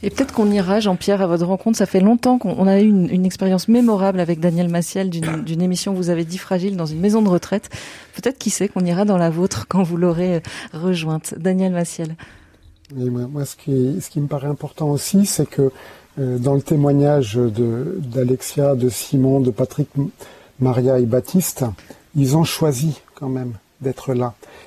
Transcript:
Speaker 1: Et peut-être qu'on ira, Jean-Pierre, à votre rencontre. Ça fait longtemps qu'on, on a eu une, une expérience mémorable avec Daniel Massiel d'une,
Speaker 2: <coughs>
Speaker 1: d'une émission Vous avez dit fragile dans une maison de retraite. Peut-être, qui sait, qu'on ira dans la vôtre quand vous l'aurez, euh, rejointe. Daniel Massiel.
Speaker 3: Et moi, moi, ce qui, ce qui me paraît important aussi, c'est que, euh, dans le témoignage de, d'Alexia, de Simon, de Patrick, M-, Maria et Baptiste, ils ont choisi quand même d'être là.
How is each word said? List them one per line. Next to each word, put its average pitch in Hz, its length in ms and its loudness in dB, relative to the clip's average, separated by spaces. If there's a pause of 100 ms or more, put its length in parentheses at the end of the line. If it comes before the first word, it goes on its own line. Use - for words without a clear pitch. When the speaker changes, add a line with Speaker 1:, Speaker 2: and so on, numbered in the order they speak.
Speaker 1:
Et 202 60 -2
peut-être - 240 -2
qu'on 208 160 2
ira, 196 280 2
Jean-Pierre, 202 440 0
à - 40 0
votre 170 200 0
rencontre. 190 320 0
Ça 196 80 2
fait 190 120 2
longtemps 240 380 4
qu'on, 220 220 -2
on 190 80 4
a 196 120 4
eu 214 80 6
une, 196 220 4
une 185 160 0
expérience 185 420 0
mémorable 208 520 4
avec 170 200 0
Daniel 175 300 2
Massiel 175 400 -2
d'une, 160 340 -4
Speaker 2:
<coughs> - 0 -
Speaker 1:
d'une 160 200 -2
émission 180 300 -2
Vous 180 180 -2
avez 170 140 0
dit 170 120 -8
fragile 190 400 -2
dans 170 80 -4
une 156 140 -6
maison 208 240 2
de 208 40 4
retraite. 185 420 0 (440)
Peut-être, 262 240 -4
qui - 140 -4
sait, 190 180 -2
qu'on 185 160 -2
ira 175 180 0
dans 208 140 2
la 170 140 2
vôtre 175 360 -2
quand 185 140 0
vous 170 160 0
l'aurez, 175 380 2
euh, 165 40 0 (340)
rejointe. 160 680 -4
Daniel 185 340 0
Massiel. 170 420 -4 (800)
Speaker 3:
Et 127 140 -2
moi, 123 180 -4
moi, 143 180 -6
ce - 100 -14
qui, 135 440 0
ce - 120 -12
qui 151 100 -2
me 143 60 -2
paraît 139 200 -6
important 147 440 -4
aussi, 196 340 2
c'est 156 240 -2
que, 135 220 2 (480)
euh, 127 180 -2
dans 127 160 2
le 139 80 2
témoignage 143 720 2
de, 120 680 0
d'Alexia, 131 760 0
de 123 140 2
Simon, 135 500 2
de 127 100 2
Patrick, 127 480 -4
M-, 143 120 -2 (500)
Maria 127 400 2
et 123 80 2
Baptiste, 127 580 0 (500)
ils 139 220 2
ont 165 60 4
choisi 147 580 -2 (140)
quand 139 140 -10
même 127 240 -6 (280)
d'être 131 320 -4
là. 123 220 -2 (320)